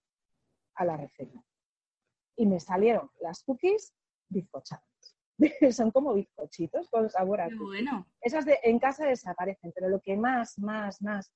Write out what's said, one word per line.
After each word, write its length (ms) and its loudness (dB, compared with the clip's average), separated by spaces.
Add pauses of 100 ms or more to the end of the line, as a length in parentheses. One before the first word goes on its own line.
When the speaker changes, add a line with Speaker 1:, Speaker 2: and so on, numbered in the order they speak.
(760)
Speaker 1:
a 100 -2
la 120 0
receta. 440 -14 (960)
Y 100 4
me 120 4
salieron 520 2 (100)
las 240 -8
cookies 500 0 (340)
bizcochadas. 540 -8 (560)
<laughs> 340 6
Son 180 0
como 240 2
bizcochitos 760 -6
con 220 0
sabor 320 0
a 80 -4
Speaker 2:
Qué 60 -10
Speaker 1:
cookies. 100 -8 (180)
Speaker 2:
bueno. 220 -4 (140)
Speaker 1:
Esas 260 -2
de, 160 6
en 160 4
casa 280 0
desaparecen, 680 -4
pero 140 -2
lo 120 0
que 160 -4
más, 420 -2
más, 440 -6
más, 320 -6